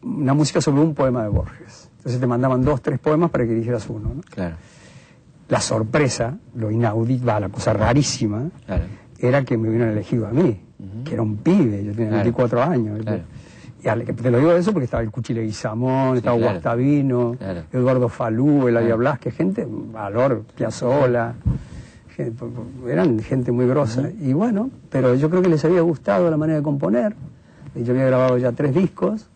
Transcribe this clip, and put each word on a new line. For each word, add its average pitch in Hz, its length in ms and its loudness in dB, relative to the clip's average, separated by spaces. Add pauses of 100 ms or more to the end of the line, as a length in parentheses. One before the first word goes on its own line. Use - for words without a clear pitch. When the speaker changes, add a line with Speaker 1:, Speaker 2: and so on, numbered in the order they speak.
Speaker 1:
una 139 320 -2
música 151 260 2
sobre 147 220 2
un 160 120 2
poema 127 300 0
de 107 60 -2
Borges. - 680 -6
Entonces 123 220 -4
te 127 80 0
mandaban 127 340 2
dos, 139 180 2
tres 139 200 -2
poemas 156 300 2
para 127 140 0
que 117 80 0
eligieras 113 380 -2
uno, 110 240 -6
¿no? 139 60 -10 (100)
Speaker 2:
Claro. 87 240 -6 (920)
Speaker 1:
La 110 120 2
sorpresa, 117 760 0 (180)
lo 110 160 -4
inaudito, 117 560 0
va, 107 140 2
la 95 80 -4
cosa 104 240 -2
rarísima, 113 760 0 (180)
Speaker 2:
Claro. 95 180 -2 (340)
Speaker 1:
era 131 260 2
que 127 140 -2
me 113 100 -2
hubieran 113 220 0
elegido 107 360 -2
a 101 40 -8
mí, 123 300 2 (180)
Speaker 2:
Ujú. 101 260 -12
Speaker 1:
que 151 100 -8
era 113 80 -2
un 107 160 -2
pibe, 147 460 2
yo 104 80 -6
tenía 110 180 -2
Speaker 2:
Claro. 104 120 2
Speaker 1:
veinticuatro 120 400 2
años. 117 400 0
Speaker 2:
Claro. 107 200 -4 (600)
Speaker 1:
Y - 60 -4
al-, 113 160 -2
te 117 260 -2
lo 120 80 4
digo 160 140 6
eso 175 200 2
porque 160 120 0
estaba 117 180 -2
el 110 80 -6
Cuchi 117 240 -6
Leguizamón, 120 760 -2
Speaker 2:
Sí, 127 60 2
Speaker 1:
estaba 120 180 0
Speaker 2:
claro. 113 160 2
Speaker 1:
Guastavino, 123 840 0
Speaker 2:
Claro. 92 240 -8 (100)
Speaker 1:
Eduardo 127 360 2
Falú, 127 600 2
Eladia 117 200 4
Speaker 2:
Claro. 113 100 2
Speaker 1:
Blasquez, 127 360 0
gente, 190 340 -2
Valor, 110 760 -2 (100)
Piazzolla, 120 800 0 (800)
gente, 117 300 -8 (440)
eran 147 320 2
gente 123 300 -2
muy 123 160 2
grosa. 117 360 2
Speaker 2:
Ujú. 165 180 -4
Speaker 1:
Y 131 140 0
bueno, 220 360 0 (200)
pero 127 240 2
yo 143 160 2
creo 180 120 2
que 185 60 4
les 156 160 4
había 170 160 4
gustado 170 500 2
la 156 60 0
manera 156 220 0
de 147 40 0
componer. 180 520 0 (600)
Y 120 100 -6
yo 123 80 0
había 131 140 2
grabado 127 320 4
ya 123 140 0
tres 135 220 0
discos 196 600 -2